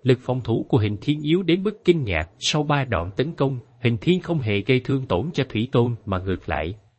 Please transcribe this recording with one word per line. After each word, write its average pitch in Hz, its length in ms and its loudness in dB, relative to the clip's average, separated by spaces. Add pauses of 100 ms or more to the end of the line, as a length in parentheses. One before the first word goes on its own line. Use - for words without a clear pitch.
Lực 127 180 4
phòng 127 220 -4
thủ 113 260 -2
của - 80 4
Hình 107 240 0
Thiên 151 200 -2
yếu 165 220 2
đến 175 200 2
mức 208 220 -4
kinh 170 180 4
ngạc. 85 260 -2 (100)
Sau - 240 0
ba 143 220 0
đoạn 95 320 -2
tấn 139 180 0
công, 131 240 0 (220)
Hình 117 160 2
Thiên 180 240 2
không 170 180 -2
hề 104 220 0
gây 127 180 2
thương 131 260 -2
tổn 104 280 -2
cho 139 160 0
Thủy 107 220 -2
Tôn 120 240 2 (100)
mà 98 140 -2
ngược 92 300 -6
lại, 80 260 -4 (240)